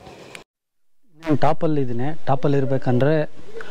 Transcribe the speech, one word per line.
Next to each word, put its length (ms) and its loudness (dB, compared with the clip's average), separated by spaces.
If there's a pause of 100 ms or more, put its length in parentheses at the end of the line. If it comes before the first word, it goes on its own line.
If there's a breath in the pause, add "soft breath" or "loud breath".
(1200)
ನಾನು 220 0
ಟಾಪಲ್ಲಿದ್ದೀನಿ. 640 0 (200)
ಟಾಪಲ್ಲಿ 340 2
ಇರಬೇಕಂದ್ರೆ 520 0 (560 loud breath)